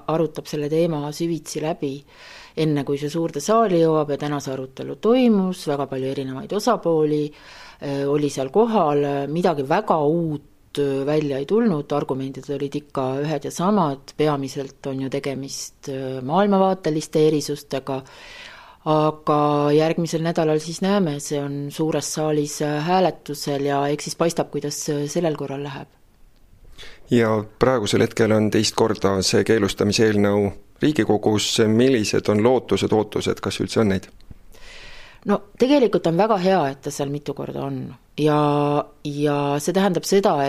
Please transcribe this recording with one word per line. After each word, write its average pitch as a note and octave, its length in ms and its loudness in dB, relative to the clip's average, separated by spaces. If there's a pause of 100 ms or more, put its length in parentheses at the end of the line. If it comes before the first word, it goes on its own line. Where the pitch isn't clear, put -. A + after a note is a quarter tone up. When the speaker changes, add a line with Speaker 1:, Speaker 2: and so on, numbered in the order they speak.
Speaker 1:
arutab D#3 420 -2
selle D3 240 -4
teema D#3 380 0
süvitsi D#3+ 500 -6
läbi, D3+ 320 -4 (640)
enne D3+ 260 0
kui C#3+ 140 -2
see C#3+ 160 -6
suurde D#3+ 320 -4
saali G#3+ 380 4
jõuab, D#3 260 4
ja C#3+ 80 -2
täna D3 240 -4
see C3+ 140 -6
arutelu C3+ 400 -10
toimus, G#3+ 760 2
väga C#3+ 160 -2
palju C3+ 300 -4
erinevaid C3+ 420 -6
osapooli, D#3 720 2 (560)
äh, C#3 260 -4
oli D3 240 0
seal C3 160 -4
kohal, F3 560 2 (240)
midagi D#3+ 400 0
väga F#3 320 2
uut, D3+ 400 0 (380)
äh, C3+ 260 0
välja D3 320 0
ei C#3 80 -4
tulnud, F#3+ 480 0
argumendid C3+ 560 -4
olid C#3+ 260 -4
ikka C#3+ 280 -6 (180)
ühed D3 240 -4
ja C3+ 80 -8
samad, E3+ 640 0
peamiselt C#3 720 -2
on C3+ 120 -4
ju C3+ 80 -4
tegemist, C#3 800 -8
äh, C3 360 -6
maailmavaateliste F#3 1040 2
erisustega, C#3+ 720 -4 (880)
aga D3+ 480 2 (360)
järgmisel D#3+ 520 2
nädalal D#3+ 340 2
siis D#3+ 220 -8
näeme, F#3 380 2
see D3 220 -4
on C#3+ 180 -6 (140)
suures D#3 420 -2
saalis, D3+ 500 0
äh, D3 200 -2
hääletusel D3 840 -2
ja C#3 140 2 (100)
eks D3+ 160 -6
siis - 80 -8
paistab, E3 320 0
kuidas, D3 400 -6
äh, D3 200 -2
sellel D#3+ 280 -2
korral C#3 240 -8
läheb. C#3 260 -12 (1300)
Speaker 2:
Ja A2 300 2 (160)
praegusel A#2 420 2
hetkel A2 320 2
on G#2+ 160 4
teist G#2+ 260 2
korda G2 460 2
see G2+ 240 2
keelustamise G#2+ 640 2
eelnõu G2+ 420 2 (300)
Riigikogus. A2 880 2
Millised A2 580 2
on G#2 160 2
lootused, A2+ 480 2
ootused, G#2 480 0
kas - 220 -6
üldse - 180 -2
on G#2 140 4
neid? - 160 -4 (1200)
Speaker 1:
No G3+ 80 2 (220)
tegelikult B3+ 500 4
on E3 100 2
väga A3 240 4
hea, F#3+ 140 4 (160)
et C#3 100 -16
ta C#3+ 80 -6
seal C#3+ 220 -4
mitu C#3+ 240 -6
korda C#3 260 -8
on. C#3 140 -6 (420)
Ja, D3 640 2 (220)
ja D3 320 -2 (260)
see F3+ 100 0
tähendab F#3 300 2
seda, G3 300 4 (160)